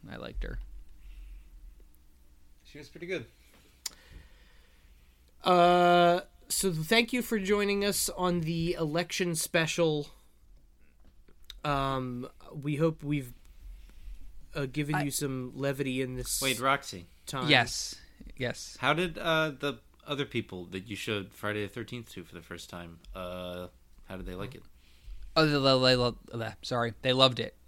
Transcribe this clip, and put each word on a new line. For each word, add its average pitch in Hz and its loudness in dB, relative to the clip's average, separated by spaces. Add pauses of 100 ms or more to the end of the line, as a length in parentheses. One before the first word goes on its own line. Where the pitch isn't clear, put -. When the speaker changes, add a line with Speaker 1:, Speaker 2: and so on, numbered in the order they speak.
Speaker 1:
I - -12
liked - -6
her. - -6 (2000)
Speaker 2:
She - -20
was 147 -16
pretty 170 -14
good. 170 -4 (2250)
Speaker 3:
Uh, 175 8 (260)
so - 0
thank 220 2
you 247 0
for 226 0
joining 202 2
us 202 0
on 180 2
the 165 0
election 170 0
special. 160 0 (1600)
Um, 135 -2 (260)
we 147 -4
hope 160 0
we've, 143 -4 (1200)
uh, 143 -4
given 147 -2
Speaker 1:
I 185 0
Speaker 3:
you 143 -2
some 131 -4
levity 135 -2
in 127 -4
this - -4
Speaker 2:
Wait, 131 0
Roxy. 127 0 (200)
Speaker 3:
time. 131 -4
Speaker 1:
Yes. - 2 (420)
Yes. - -6
Speaker 2:
How 135 2
did, 165 -2
uh, 160 0
the 131 -4 (260)
other 143 -4
people 95 -6
that 95 -8
you 104 -8
showed 104 -6
Friday 104 -6
the 98 -6
Thirteenth 120 -10
to 90 -14
for 82 -18
the 85 -14
first - -14
time, 85 -14 (160)
uh, 90 -8 (420)
how 95 -10
did 92 -10
they 90 -8
like 104 -10
it? - -20 (720)
Speaker 1:
Oh, 160 6
they, 147 4
they, 131 6
they 127 8
lo-, 117 -2 (100)
sorry. 117 -2
They 131 2
loved 127 6
it. 110 -6 (120)